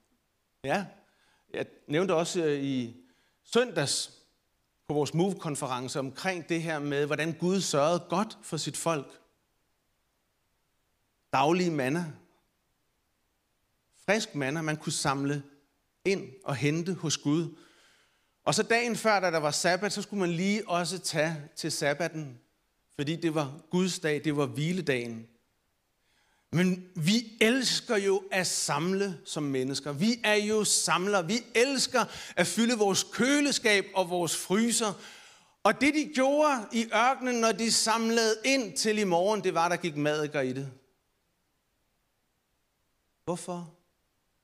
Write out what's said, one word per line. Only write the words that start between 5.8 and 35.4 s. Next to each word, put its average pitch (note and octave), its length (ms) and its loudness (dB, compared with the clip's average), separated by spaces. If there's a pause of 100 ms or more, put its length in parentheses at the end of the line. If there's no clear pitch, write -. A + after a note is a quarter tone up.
omkring D3+ 500 -6
det E3 140 -2
her D#3+ 160 -4
med, C#3+ 280 -2
hvordan D3+ 260 -2
Gud F3+ 280 0
sørgede D#3+ 480 2
godt G3+ 340 -2
for - 140 -8
sit D3 200 -6
folk. - 440 -4 (2000)
Daglige E3+ 380 2
manna. D3+ 420 -2 (1900)
Frisk A3 280 0
manna, C#3+ 280 -2
man D#3 140 -2
kunne D#3 160 -6
samle C#3 500 0 (600)
ind - 280 -2 (120)
og C#3 120 -4
hente D#3+ 380 0
hos D3+ 240 -4
Gud. D#3+ 380 -2 (880)
Og D3 100 2
så G#3 80 2
dagen A#3 340 0
før, G#3 240 2
da F3+ 100 2
der E3 80 2
var D3 120 0
sabbat, F#3 420 0
så G#3 100 -6
skulle G3+ 180 -6
man F3 100 2
lige G3 380 0
også F3 300 -2
tage D#3 580 -2
til D#3 160 -6
sabbaten, D3+ 680 -4 (540)
fordi D3 220 -2
det D#3+ 180 -2
var D3+ 260 -4 (100)
Guds F3+ 280 2
dag, D3+ 260 -2
det D3+ 120 0
var C#3+ 100 2
hviledagen. B2+ 840 -2 (1300)
Men F3+ 400 2
vi G#3 460 0
elsker A#3 560 2
jo G3 340 2
at F#3+ 160 0
samle F3+ 800 -2
som - 180 -6
mennesker. C3+ 500 -4
Vi A3 320 0
er G#3+ 100 4
jo G#3 300 2
samlere. F3+ 640 2
Vi G#3+ 120 0 (160)
elsker B3 500 2 (320)
at F3 100 4
fylde A3+ 320 2
vores G3 340 2
køleskab A#3+ 840 4
og F#3 160 0
vores F3 260 -2
fryser. A3 560 0 (720)